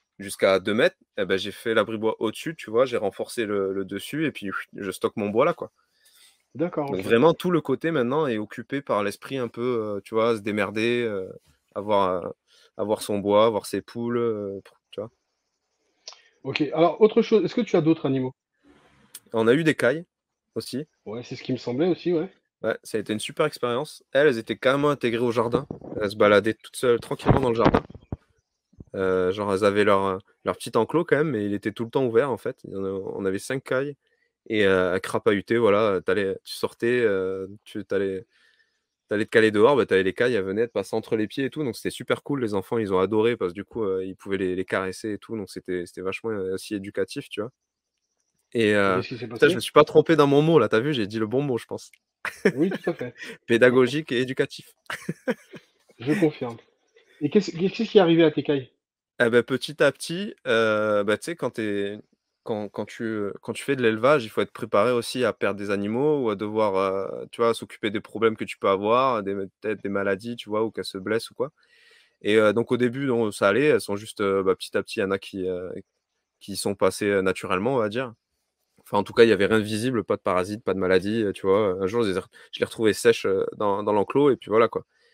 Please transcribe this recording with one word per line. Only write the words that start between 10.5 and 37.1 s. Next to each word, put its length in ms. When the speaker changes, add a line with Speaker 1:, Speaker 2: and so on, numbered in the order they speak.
Speaker 1:
heu, 240
avoir, 500
heu, 80
avoir 240
son 180
bois, 260
avoir 200
ses 160
poules, 360
heu, 480
pour, 120
tu 100
vois ? 100
Speaker 2:
Ok. 180
Alors, 280
autre 220
chose, 200
est-ce 120
que 60
tu 140
as 60
d'autres 240
animaux ? 280
Speaker 1:
On 140
a 60
eu 100
des 120
cailles 300
aussi. 300
Speaker 2:
Ouais, 180
c'est 120
ce 80
qui 100
me 40
semblait 300
aussi, 260
ouais. 160
Speaker 1:
Ouais, 200
ça 140
a 40
été 120
une 60
super 260
expérience. 640
Elles, 160
elles 100
étaient 200
carrément 320
intégrées 340
au 80
jardin. 340
Elles 120
se 40
baladaient 380
toutes 220
seules, 240
tranquillement 400
dans 100
le 60
jardin. 260
Euh, 360
genre, 220
elles 100
avaient 220
leur, 340
leur 140
petit 180
enclos 300
quand 120
même, 140
mais 140
il 80
était 180
tout 140
le 40
temps 160
ouvert, 240
en 80
fait. 280
Il 80
y 20
en 80
a, 60
on 360
avait 140
cinq 240
cailles. 320
Et, 180
euh, 300
elles 60
crapahutait, 560
voilà, 480
t'allais, 380
tu 120
sortais, 460
euh, 460